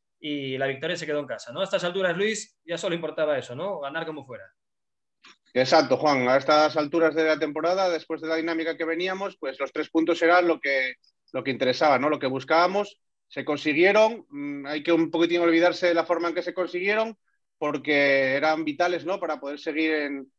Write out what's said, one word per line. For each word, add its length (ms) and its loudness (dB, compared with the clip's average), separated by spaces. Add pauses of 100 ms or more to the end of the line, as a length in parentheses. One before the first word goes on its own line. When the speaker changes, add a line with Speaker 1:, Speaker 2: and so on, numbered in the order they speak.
(180)
Speaker 1:
y 400 -6
la 80 0
victoria 300 -4
se 100 -10
quedó 140 -2
en 80 -10
casa, 240 -10
¿no? 80 -8
A 40 0
estas 200 -2
alturas, 320 0
Luis, 480 -4
ya 120 -6
solo 200 -4
importaba 420 -2
eso, 160 -10
¿no? 240 -8
Ganar 260 -8
como 220 -12
fuera. 180 -16 (1120)
Speaker 2:
Exacto, 380 4
Juan. 320 2
A 80 6
estas 400 4
alturas 380 2
de 100 0
la 140 2
temporada, 500 -2
después 320 -4
de 80 -8
la 80 -2
dinámica 400 -4
que 80 -6
veníamos, 540 -6
pues 200 -8
los 140 -4
tres 160 -6
puntos 320 0
eran 260 6
lo 140 2
que, 360 -2 (360)
lo 100 -4
que 80 -2
interesaba, 480 2
¿no? 120 2
Lo 80 0
que 80 -4
buscábamos. 760 0 (260)
Se 160 -12
consiguieron. 840 2
Mm, 380 -10
hay 160 -8
que 100 2
un 180 2
poquitín 300 2
olvidarse 460 4
de 80 4
la 100 2
forma 240 0
en 60 -4
que 80 -4
se 100 -8
consiguieron, 640 -2 (400)
porque 800 2
eran 320 0
vitales, 400 -2
¿no? 120 -4
Para 220 -6
poder 180 -10
seguir 340 -2
en 460 -4